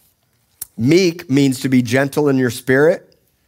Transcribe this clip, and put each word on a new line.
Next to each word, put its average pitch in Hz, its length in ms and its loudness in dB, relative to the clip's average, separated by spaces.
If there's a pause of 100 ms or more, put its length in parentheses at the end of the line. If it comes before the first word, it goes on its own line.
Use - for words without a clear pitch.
(760)
Meek 165 540 0
means 135 320 0
to 135 80 -4
be 127 120 2
gentle 139 460 -2
in 135 100 0
your 127 140 -2
spirit. 143 680 0 (300)